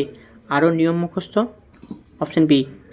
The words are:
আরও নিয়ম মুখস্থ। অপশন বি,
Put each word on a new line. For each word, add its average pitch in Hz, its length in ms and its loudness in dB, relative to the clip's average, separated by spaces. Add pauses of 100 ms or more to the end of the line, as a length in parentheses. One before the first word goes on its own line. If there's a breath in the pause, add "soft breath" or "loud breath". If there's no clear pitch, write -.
(480 loud breath)
আরও 147 220 2
নিয়ম 165 320 0
মুখস্থ। 175 320 -8 (840)
অপশন 156 260 0
বি, 147 120 4 (340)